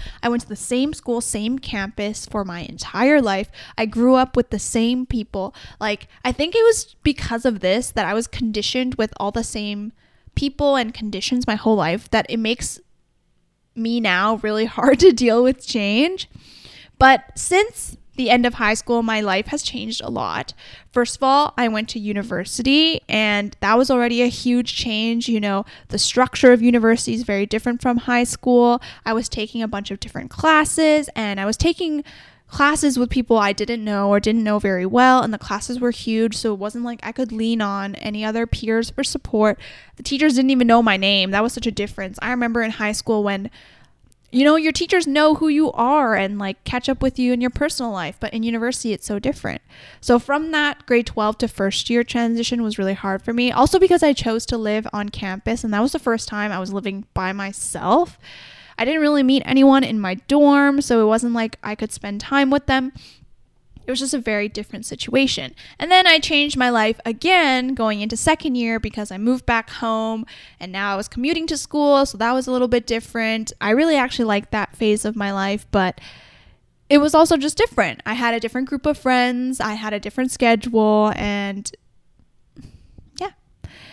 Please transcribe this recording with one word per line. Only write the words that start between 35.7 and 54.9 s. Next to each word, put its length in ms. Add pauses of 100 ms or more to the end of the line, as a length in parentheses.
were 100
huge, 460
so 160
it 80
wasn't 240
like 180
I 80
could 220
lean 280
on 360
any 280
other 220
peers 440
for 120
support. 560 (380)
The 80
teachers 320
didn't 160
even 160
know 160
my 120
name. 360
That 100
was 100
such 140
a 60
difference. 500
I 80
remember 320
in 80
high 220
school 320
when, 260 (800)
you 120
know, 140
your 160
teachers 340
know 300
who 100
you 260
are, 440
and, 240
like, 240
catch 240
up 140
with 180
you 120
in 80
your 100
personal 420
life. 260
But 160
in 80
university, 500
it's 140
so 140
different. 420 (380)
So 180
from 320
that 360
grade 200
twelve 320
to 80
first 420
year 140
transition 640
was 120
really 180
hard 280
for 100
me. 200
Also 260
because 240
I 100
chose 340
to 120
live 340